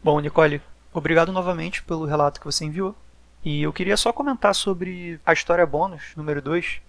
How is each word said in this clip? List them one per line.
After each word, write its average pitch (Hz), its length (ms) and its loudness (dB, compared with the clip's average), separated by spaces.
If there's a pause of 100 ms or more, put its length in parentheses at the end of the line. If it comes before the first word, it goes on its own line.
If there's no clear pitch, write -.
Bom, 151 160 4
Nicole, 147 420 4 (320)
obrigado 165 380 2
novamente 180 540 -4
pelo 160 200 -6
relato 147 360 2
que - 60 -14
você 147 180 -4
enviou. 185 320 -4 (480)
E 147 180 -2
eu 151 100 0
queria 190 240 0
só 233 160 0
comentar 247 440 0
sobre 180 680 -6
a 165 80 4
história 170 320 4
bônus, 156 380 -2 (140)
número 151 260 -4
dois 165 460 -2